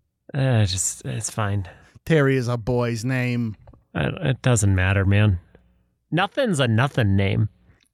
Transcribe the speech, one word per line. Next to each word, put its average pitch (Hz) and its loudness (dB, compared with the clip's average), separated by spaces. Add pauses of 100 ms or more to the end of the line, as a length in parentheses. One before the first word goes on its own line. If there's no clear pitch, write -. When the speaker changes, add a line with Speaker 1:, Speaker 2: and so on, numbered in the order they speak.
(340)
Speaker 1:
Uh, 131 2
just, 92 -4
it's 123 -8
fine. 101 -4 (380)
Speaker 2:
Terry 139 2
is 120 -2
a 120 -2
boy's 120 -2
name. 123 -4 (400)
Speaker 1:
I, 151 -2 (220)
it 131 -4
doesn't 104 2
matter, 95 2
man. 101 4 (720)
Nothing's 196 0
a 131 2
nothing 113 2
name. 101 0 (440)